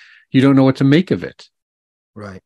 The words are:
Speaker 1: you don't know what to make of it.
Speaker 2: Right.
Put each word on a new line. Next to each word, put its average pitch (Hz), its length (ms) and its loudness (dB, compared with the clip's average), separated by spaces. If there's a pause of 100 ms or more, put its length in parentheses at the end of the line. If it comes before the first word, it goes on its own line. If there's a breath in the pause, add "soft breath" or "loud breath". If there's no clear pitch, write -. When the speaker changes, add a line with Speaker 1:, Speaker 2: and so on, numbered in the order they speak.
(320 loud breath)
Speaker 1:
you 135 100 2
don't 135 140 4
know 135 80 4
what 135 140 0
to 139 60 -2
make 147 280 2
of 90 120 -4
it. - 260 -18 (640)
Speaker 2:
Right. 98 300 -18